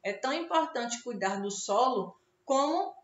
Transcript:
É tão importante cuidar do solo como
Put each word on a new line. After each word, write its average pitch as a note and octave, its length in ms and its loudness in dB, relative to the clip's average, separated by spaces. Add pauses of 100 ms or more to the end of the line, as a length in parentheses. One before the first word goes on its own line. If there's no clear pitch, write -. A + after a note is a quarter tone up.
É G3 100 -2
tão C4 200 -2
importante D#4 680 -2
cuidar G3 400 -2
do G3+ 80 -2
solo G#3 640 0 (300)
como D4 480 2 (100)